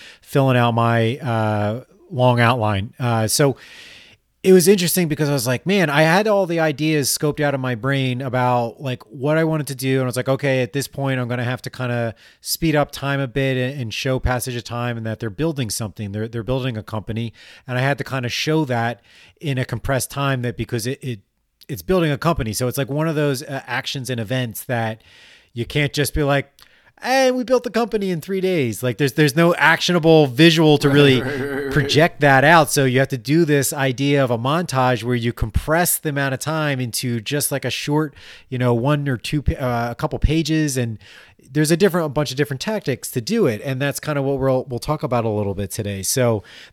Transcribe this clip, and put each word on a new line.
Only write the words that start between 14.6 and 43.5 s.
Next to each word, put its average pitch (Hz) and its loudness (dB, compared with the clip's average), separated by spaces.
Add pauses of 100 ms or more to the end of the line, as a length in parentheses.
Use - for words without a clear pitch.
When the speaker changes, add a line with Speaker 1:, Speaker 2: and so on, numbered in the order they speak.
Speaker 1:
time 120 -6
and 113 -8
that 110 -6
they're 113 -6
building 135 -4
something. 104 -8
They're, 107 -6
they're 113 -8
building 127 -4
a 107 -8
company." 110 -8 (340)
And 123 -6
I - 0
had 135 0
to 135 -8
kinda 123 -6
show 156 -2
that 120 -2 (400)
in 139 -4
a 131 -2
compressed 127 -4
time 135 -2
that 120 -4
because 113 -6
it, 135 -6
it, 120 -8 (480)
it's 131 -10
building 170 2
a 139 0
company. 131 -2
So 123 -2
it's 120 -4
like 139 -4
one 151 -2
of 156 -2
those, 143 0
uh, 139 -10
actions 127 -6
and 123 -4
events 117 -4
that 113 -4 (500)
you 117 -6
can't 143 -2
just 143 -2
be 156 0
like, 139 0 (500)
"Hey, 262 4
we 254 -2
built 247 2
the 254 -6
company 214 -2
in 170 -2
three 190 -4
days." 160 0
Like, 127 -2
there's, 139 2
there's 147 2
no 170 4
actionable 160 6
visual 156 6
to 147 2
Speaker 2:
Right, 139 4
Speaker 1:
really 139 6
Speaker 2:
right, 131 -4
right, 139 -4
right. 135 -6
Speaker 1:
project 143 2
that 135 6
out. 156 6
So 135 2
you 127 2
have 135 4
to 135 -6
do 143 2
this 143 2
idea 139 0
of 123 0
a 117 0
montage 127 0
where 123 0
you 120 0
compress 160 0
the - -6
amount 139 -2
of 127 -8
time 151 -2
into 120 -4
just, 139 -4
like, 139 -4
a 127 -2
short, 147 -2 (320)
you 127 -6
know, 123 2
one 143 0
or 131 -2
two, 147 -4
pa-, - 2
uh, 120 -2
a - -8
couple 135 -4
pages. 151 2
And 117 -2 (540)
there's 151 2
a 170 6
different, 175 2
a - -4
bunch 143 -2
of 127 -6
different 139 -2
tactics 202 -4
to 131 -4
do 196 0
it. 117 0